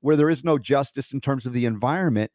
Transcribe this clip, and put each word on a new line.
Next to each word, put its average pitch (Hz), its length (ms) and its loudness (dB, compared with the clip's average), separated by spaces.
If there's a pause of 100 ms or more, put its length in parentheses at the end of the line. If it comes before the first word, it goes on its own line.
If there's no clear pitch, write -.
where 151 160 2
there 151 140 4
is 147 120 -2
no 160 160 2
justice 139 540 -2
in 135 80 -6
terms 131 260 -4
of 123 60 -6
the 120 140 0
environment. 117 680 0